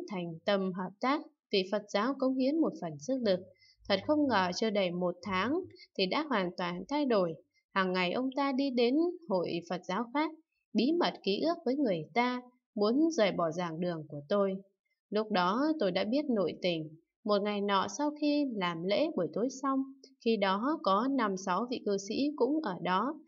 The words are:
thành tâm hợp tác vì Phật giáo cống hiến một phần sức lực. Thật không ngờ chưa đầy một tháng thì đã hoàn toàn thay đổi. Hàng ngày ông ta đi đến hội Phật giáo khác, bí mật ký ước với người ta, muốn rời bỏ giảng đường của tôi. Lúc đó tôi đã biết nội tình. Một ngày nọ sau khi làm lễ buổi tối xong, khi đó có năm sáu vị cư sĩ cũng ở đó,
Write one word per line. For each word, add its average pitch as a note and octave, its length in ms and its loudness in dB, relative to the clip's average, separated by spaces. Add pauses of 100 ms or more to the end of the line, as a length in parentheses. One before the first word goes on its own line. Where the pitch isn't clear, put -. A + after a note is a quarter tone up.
thành F3 240 -6 (120)
tâm F#3+ 280 0
hợp F3+ 260 -6
tác C#4 220 0 (300)
vì F#3+ 200 4
Phật G3+ 100 0 (120)
giáo A3+ 260 0
cống C4 160 0
hiến C4+ 260 2
một A3+ 200 2
phần D#3 180 -8
sức C4 260 -4
lực. F#3 140 4 (500)
Thật G3 180 2
không D4+ 200 4
ngờ F#3+ 280 2
chưa A3 140 0
đầy G3 220 2
một F3 320 -2
tháng G3+ 300 0 (440)
thì G3 80 2
đã A#3+ 240 0
hoàn G3 280 0
toàn F3+ 320 -4
thay D4 160 0
đổi. F#3+ 280 2 (400)
Hàng F#3 200 0
ngày F3+ 180 0
ông C4 240 0
ta C#4 160 0
đi C#4 180 0
đến A#3+ 260 2 (340)
hội E3+ 400 0
Phật F3+ 180 -4
giáo F#3+ 160 -2 (100)
khác, D4+ 180 0 (420)
bí A3+ 260 2
mật F#3 140 2 (100)
ký G3 180 0
ước E4 140 2 (100)
với B3+ 100 0
người G3 380 0
ta, B3 280 0 (340)
muốn B3 360 2
rời G#3 200 4
bỏ E3+ 200 0
giảng E3 280 -6
đường E3+ 280 -2
của C#3+ 220 -12
tôi. G3 260 2 (540)
Lúc G#3+ 220 -2
đó G#3 480 2
tôi G3 120 2
đã F#3+ 120 0
biết C4 260 0
nội G3+ 320 2
tình. E3 280 0 (340)
Một G#3 180 2
ngày G#3 200 -2
nọ G3+ 260 2 (100)
sau D4 140 0 (100)
khi D4 240 2 (100)
làm F3 280 -2
lễ G3+ 320 2
buổi E3+ 180 0
tối G#3+ 140 0 (140)
xong, C4+ 180 0 (460)
khi A3+ 120 4
đó G#3 460 0
có G3+ 240 4 (100)
năm G#3 200 0
sáu F#3+ 340 -2
vị A3+ 140 -4
cư G3+ 120 0
sĩ G3 180 -6 (200)
cũng D4 280 0
ở F#3+ 180 -4
đó, F#3+ 320 0 (140)